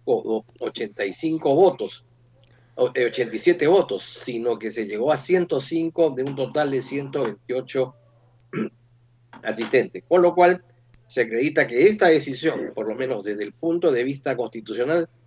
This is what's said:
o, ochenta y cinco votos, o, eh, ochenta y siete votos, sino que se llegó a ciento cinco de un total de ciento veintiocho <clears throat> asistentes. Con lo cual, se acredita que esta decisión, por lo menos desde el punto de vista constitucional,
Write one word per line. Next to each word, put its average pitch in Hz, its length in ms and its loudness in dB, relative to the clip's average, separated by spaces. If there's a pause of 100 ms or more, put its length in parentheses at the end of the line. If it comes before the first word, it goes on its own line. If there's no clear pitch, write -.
o, 110 400 0 (140)
ochenta 107 480 -6
y 95 60 -6
cinco 160 420 0
votos, 175 500 2 (680)
o, 123 180 0
eh, 123 140 0
ochenta 113 300 -4
y - 20 -8
siete 170 300 2
votos, 101 340 4
sino 117 560 -4
que 110 140 -8
se 113 120 -4
llegó 107 280 0
a 143 40 2
ciento 170 440 0
cinco 165 500 0
de 131 140 -4
un 139 100 -4
total 135 380 -2
de 131 100 -2
ciento 139 400 -6
veintiocho 127 720 -4 (560)
<clears throat> - 960 -12
asistentes. 110 640 -2
Con 180 140 6
lo 170 120 4
cual, 180 300 4 (420)
se - 140 -2
acredita 131 480 0
que 127 180 4
esta 208 220 4
decisión, 143 680 0
por 107 140 -6
lo 110 80 -6
menos 127 260 -4
desde 104 220 -6
el 104 80 -10
punto 165 400 0
de 120 100 0
vista 139 340 -4
constitucional, 120 720 -4 (180)